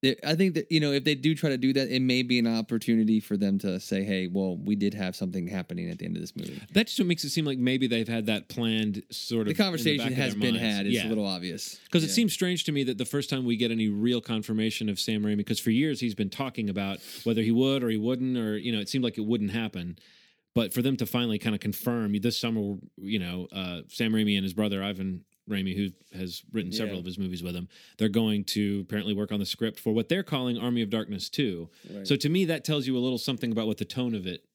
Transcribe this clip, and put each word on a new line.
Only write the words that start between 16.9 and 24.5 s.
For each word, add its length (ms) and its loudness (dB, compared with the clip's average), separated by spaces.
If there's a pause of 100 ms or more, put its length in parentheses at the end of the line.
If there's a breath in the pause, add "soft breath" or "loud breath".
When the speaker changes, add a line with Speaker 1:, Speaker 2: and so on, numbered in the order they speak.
Speaker 2:
whether 180 2
he 80 4
would 320 4
or 80 0
he 60 0
wouldn't, 420 0
or, 180 0
you 140 -4
know, 80 0
it 100 -4
seemed 140 0
like 160 0
it 80 -2
wouldn't 240 2
happen. 480 -4 (560 soft breath)
But 180 2
for 80 0
them 180 2
to 80 0
finally 340 0
kinda 180 0
confirm 600 -2
this 180 2
summer, 400 -2 (240)
you 160 -2
know, 320 -4
uh, 380 -6
Sam 240 0
Raimi 240 4
and 80 2
his 100 -2